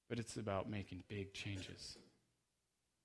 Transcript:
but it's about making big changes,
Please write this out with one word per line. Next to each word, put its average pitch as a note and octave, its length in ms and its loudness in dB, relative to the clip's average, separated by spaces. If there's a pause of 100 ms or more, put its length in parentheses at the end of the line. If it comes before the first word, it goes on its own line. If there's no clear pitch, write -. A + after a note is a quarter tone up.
but A#2 120 4
it's - 160 -2
about G#2 340 4
making F#2+ 380 -2
big G2+ 260 -2
changes, F#2+ 640 -4 (1080)